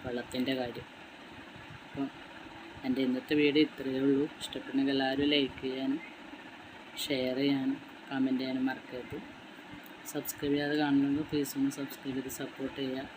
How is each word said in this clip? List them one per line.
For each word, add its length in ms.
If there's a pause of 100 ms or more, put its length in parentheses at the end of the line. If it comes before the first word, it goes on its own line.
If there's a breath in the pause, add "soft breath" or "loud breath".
വെള്ളത്തിൻ്റെ 580
കാര്യം. 260 (960)
അപ്പം 240 (760)
എൻ്റെ 220
ഇന്നത്തെ 260 (100)
വീഡിയോ 260
ഇത്രയേ 380
ഉള്ളൂ. 180 (160)
ഇഷ്ടപ്പെട്ടെങ്കിൽ 540
എല്ലാവരും 400
ലൈക്ക് 280
ചെയ്യാനും 360 (1040)
ഷെയർ 300 (100)
ചെയ്യാനും 340 (320)
കമൻറ്റ് 300
ചെയ്യാനും 280
മറക്കരുത്. 480 (920)
സബ്സ്ക്രൈബ് 440
ചെയ്യാതെ 260
കാണുന്നുണ്ടെങ്കിൽ 500
പ്ലീസ് 260
ഒന്ന് 200
സബ്സ്ക്രൈബ് 420
ചെയ്ത് 180
സപ്പോർട്ട് 420
ചെയ്യുക. 240 (140)